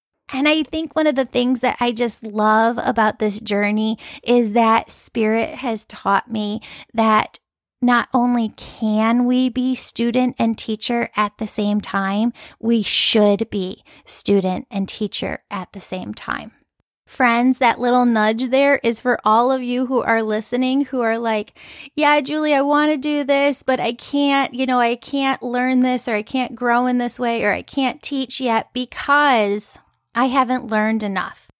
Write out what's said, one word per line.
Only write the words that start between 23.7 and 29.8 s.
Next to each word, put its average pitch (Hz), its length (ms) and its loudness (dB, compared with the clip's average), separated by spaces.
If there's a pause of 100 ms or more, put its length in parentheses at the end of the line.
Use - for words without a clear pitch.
I 233 100 -2
can't, 277 640 0
you 254 120 -2
know, 247 140 0
I 240 160 2
can't 269 480 -4
learn 247 380 0
this, 254 260 0
or 226 80 -2
I 208 60 -2
can't 247 340 -4
grow 240 300 0
in 247 140 0
this 240 200 -4
way, 233 240 -2
or 208 80 2
I - 120 -4
can't 262 380 -4
teach 269 380 -6
yet 226 340 -2
because 254 1040 0 (360)